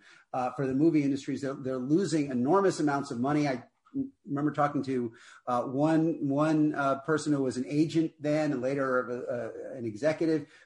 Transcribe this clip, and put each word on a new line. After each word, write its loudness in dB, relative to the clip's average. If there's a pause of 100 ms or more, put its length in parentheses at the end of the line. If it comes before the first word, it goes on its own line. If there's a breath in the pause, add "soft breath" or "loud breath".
(340 soft breath)
uh, -2
for -2
the -2
movie 4
industries. -2
They're, -6
they're -6
losing 0
enormous 2
amounts 0
of -6
money. 0
I -4 (640)
remember -2
talking 0
to, -2 (360 loud breath)
uh, 0
one, 2
one, 2
uh, 2
person 0
who 2
was -2
an -2
agent 0
then 0
and -2
later, 0
uh, -6
uh, -8
an -8
executive 0 (200 soft breath)